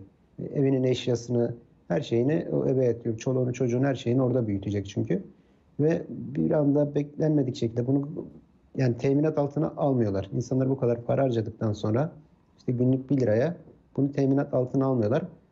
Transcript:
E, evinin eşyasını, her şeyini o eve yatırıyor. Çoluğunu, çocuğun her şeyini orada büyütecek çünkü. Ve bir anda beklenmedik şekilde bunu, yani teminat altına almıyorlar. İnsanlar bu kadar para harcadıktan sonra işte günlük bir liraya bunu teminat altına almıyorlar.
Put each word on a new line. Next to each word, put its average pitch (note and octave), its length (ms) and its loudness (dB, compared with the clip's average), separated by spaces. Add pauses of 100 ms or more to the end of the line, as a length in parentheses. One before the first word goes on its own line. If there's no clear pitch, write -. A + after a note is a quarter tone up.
(400)
E, - 200 -6
evinin C3+ 240 2
eşyasını, A#2+ 720 0 (320)
her - 140 0
şeyini C3 500 0
o C#3 160 0
eve C3 180 2
yatırıyor. A#2 320 -2
Çoluğunu, B2+ 360 -2
çocuğun B2 300 0
her C#3 120 0
şeyini A#2+ 260 0
orada A#2+ 260 2
büyütecek G2 420 -2
çünkü. C#3 340 -2 (560)
Ve E3 300 2
bir D#3+ 420 -2
anda D3 440 2
beklenmedik D3 600 0
şekilde A#2+ 320 -2
bunu, C#3 220 0 (680)
yani B2 200 2
teminat D3 400 2
altına D3 400 -2
almıyorlar. A2+ 560 0
İnsanlar C3 360 0
bu C3+ 100 0
kadar A#2 220 0
para A#2+ 220 0
harcadıktan A2+ 500 -2
sonra A#2 380 0 (460)
işte - 140 -6
günlük B2+ 380 2
bir C#3+ 120 2
liraya A#2+ 340 2 (420)
bunu C#3 140 2
teminat C#3 420 0
altına C3 320 0
almıyorlar. C3 380 2 (280)